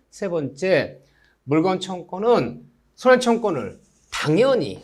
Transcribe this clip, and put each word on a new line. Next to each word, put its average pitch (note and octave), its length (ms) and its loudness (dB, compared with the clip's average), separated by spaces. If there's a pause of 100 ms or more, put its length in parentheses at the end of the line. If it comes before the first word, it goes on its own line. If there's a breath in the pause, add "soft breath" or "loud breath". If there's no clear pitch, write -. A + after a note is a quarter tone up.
세 G3+ 200 -8
번째, D#3+ 720 -2 (440 soft breath)
물건 E3+ 360 0
청구권은 F#3 840 -2 (320)
손해청구권을 A3+ 840 2 (320)
당연히, D#3+ 720 0